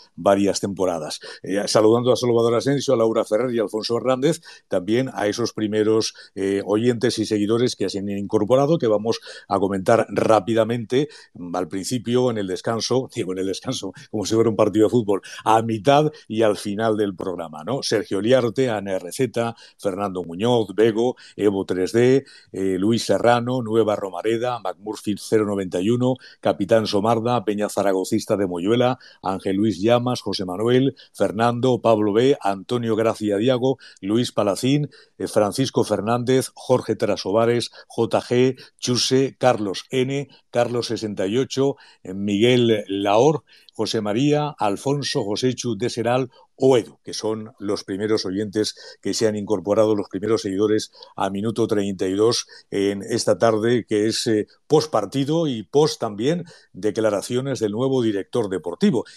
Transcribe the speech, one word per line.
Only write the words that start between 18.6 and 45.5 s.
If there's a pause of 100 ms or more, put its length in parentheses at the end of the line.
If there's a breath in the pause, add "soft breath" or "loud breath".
Ana
R
Z, (220 loud breath)
Fernando
Muñoz,
Bego, (220 loud breath)
Evo
tres
D, (300 loud breath)
eh,
Luis
Serrano,
Nueva
Romareda,
McMurphy
cero
noventa
y
uno, (240 loud breath)
Capitán
Somarda,
Peña
Zaragocista
de
Moyuela, (220 loud breath)
Ángel
Luis
Llamas,
José
Manuel, (180 loud breath)
Fernando,
Pablo
B,
Antonio
Gracia
Diago, (200 loud breath)
Luis
Palacín, (280 soft breath)
eh,
Francisco
Fernández,
Jorge
Trasovares, (180 loud breath)
J
G, (240 loud breath)
Chuse,
Carlos
N, (220 soft breath)
Carlos
sesenta
y
ocho, (260 soft breath)
eh,
Miguel
Lahor, (300 soft breath)
José
María,
Alfonso,
Joséchu,